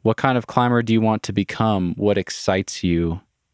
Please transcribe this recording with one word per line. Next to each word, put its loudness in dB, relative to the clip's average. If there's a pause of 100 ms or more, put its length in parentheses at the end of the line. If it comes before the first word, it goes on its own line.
What 2
kind 0
of -4
climber 2
do 0
you 4
want 0
to -8
become? 0
What 0
excites -4
you? 0 (340)